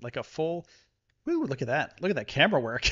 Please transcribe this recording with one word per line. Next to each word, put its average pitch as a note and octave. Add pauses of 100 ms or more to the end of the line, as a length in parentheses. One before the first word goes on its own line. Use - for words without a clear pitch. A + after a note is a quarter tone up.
like, A#2+
a A#2+
full, E3+ (580)
woo, D#4+
look C3+
at A#2
that. C#3
Look F#3
at F3
that G#2+
camera D#3+
work. A#2